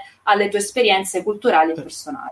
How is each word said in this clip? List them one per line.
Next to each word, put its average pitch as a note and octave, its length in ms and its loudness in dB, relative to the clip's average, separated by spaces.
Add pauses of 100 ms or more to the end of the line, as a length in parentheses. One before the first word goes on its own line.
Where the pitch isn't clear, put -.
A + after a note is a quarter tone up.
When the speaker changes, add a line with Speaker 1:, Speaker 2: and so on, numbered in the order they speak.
(240)
Speaker 1:
alle G3+ 260 2
tue G#3 100 0
esperienze G3+ 600 0
culturali G#3 500 2
e D#3+ 60 -4
Speaker 2:
Eh, E3+ 60 -8
Speaker 1:
personali. - 480 -12